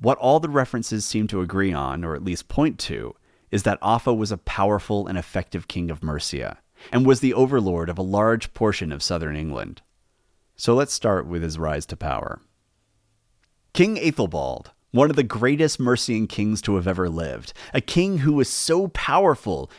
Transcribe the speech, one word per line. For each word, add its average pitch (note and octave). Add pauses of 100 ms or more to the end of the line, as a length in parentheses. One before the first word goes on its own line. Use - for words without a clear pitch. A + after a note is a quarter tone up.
what -
all C#3
the D#3+
references B2
seem G#2+
to F#2+
agree F#2+
on, C#2
or D#2+
at C#2+
least F2
point D3
to, A1+ (360)
is G2
that G#2
Offa A#2
was A2
a F#2+
powerful G2+
and F#2
effective -
king E2+
of D2
Mercia, C#2+ (320)
and B2+
was C3
the C3
overlord G#2+
of E2+
a F#2
large G#2+
portion G2
of D2
southern D#2+
England. C#2+ (720)
So -
let's C#3
start F#2
with E2+
his D#2+
rise D#2
to -
power. - (1300)
King G#3
Aethelbald, D#2+ (180)
one C#3+
of C#3+
the D3
greatest C3
Mercian A#2+
kings G#2
to G2+
have F2+
ever F#2
lived, D#2 (200)
a C3+
king F#3
who D3
was C#3
so F3+
powerful C3+